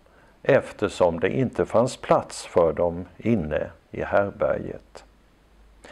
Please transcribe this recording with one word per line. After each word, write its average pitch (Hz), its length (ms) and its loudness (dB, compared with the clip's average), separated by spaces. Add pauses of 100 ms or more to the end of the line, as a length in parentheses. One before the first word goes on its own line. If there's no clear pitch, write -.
(440)
eftersom 92 760 2
det 95 100 0
inte 107 360 0
fanns 123 320 0
plats - 480 -2
för 85 280 4
dem 85 320 -2 (120)
inne 80 520 -2 (220)
i - 120 -8
härbärget. - 1000 -4 (880)